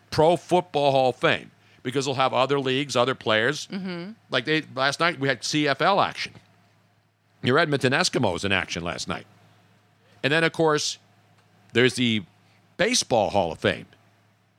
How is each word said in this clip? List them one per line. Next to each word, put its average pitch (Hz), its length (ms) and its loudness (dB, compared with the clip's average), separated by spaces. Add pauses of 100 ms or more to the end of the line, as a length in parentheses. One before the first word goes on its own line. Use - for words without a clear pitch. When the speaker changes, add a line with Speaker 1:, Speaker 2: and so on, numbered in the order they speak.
Speaker 1:
Pro 160 260 4
Football 156 560 0
Hall 131 180 4
of 120 80 -4
Fame. 120 340 0 (320)
Because 123 220 -4
they'll 139 100 -4
have 127 180 0
other 131 260 2
leagues, 131 360 -2
other 127 180 2
players. 117 580 0
Speaker 2:
Mm-hmm. 185 400 -10 (200)
Speaker 1:
Like 127 140 -2
they, 156 180 0 (100)
last 135 260 -2
night, 165 200 -2
we 135 80 -2
had 131 160 -2
C 151 240 -2
F 139 160 0
L 185 180 2
action. - 320 -4 (1080)
Your 127 160 2
Edmonton 139 340 0
Eskimos 117 500 0
in 98 80 -2
action 85 320 -2
last 85 240 -8
night. 85 200 -8 (960)
And 135 100 2
then, 165 100 2
of 160 80 2
course, 151 460 0 (760)
there's 120 200 4
the 117 300 0 (540)
Baseball 139 520 0
Hall 85 220 0
of - 80 -10
Fame. 71 260 -2 (720)